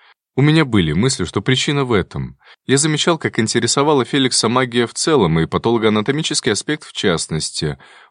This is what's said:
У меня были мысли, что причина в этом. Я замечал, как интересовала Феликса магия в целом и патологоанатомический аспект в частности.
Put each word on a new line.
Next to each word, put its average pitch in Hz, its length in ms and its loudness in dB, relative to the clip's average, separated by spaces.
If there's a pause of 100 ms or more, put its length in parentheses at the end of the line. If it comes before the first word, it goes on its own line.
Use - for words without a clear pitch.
(360)
У 131 60 2
меня 151 220 4
были 98 280 2
мысли, 101 320 0
что 101 180 -4
причина 139 420 0
в 123 80 -2
этом. 76 460 -4 (280)
Я 131 120 2
замечал, 156 400 0
как - 200 -4
интересовала 120 640 2
Феликса 131 440 0
магия 120 380 0
в - 80 -16
целом 98 460 2
и 80 60 0
патологоанатомический 110 1080 0
аспект 151 320 -6
в - 80 -20
частности. 80 880 -4 (320)